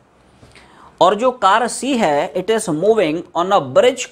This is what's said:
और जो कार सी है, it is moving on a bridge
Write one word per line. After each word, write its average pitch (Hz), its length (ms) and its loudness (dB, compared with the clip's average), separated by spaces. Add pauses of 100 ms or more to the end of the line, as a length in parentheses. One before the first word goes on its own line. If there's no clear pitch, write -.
(1000)
और 185 140 4
जो 247 180 0
कार 220 360 2
सी 262 280 -4
है, 160 380 0
it 185 160 -4
is 220 240 -2
moving 175 480 0 (140)
on 202 160 -2
a 190 80 4 (120)
bridge 247 400 2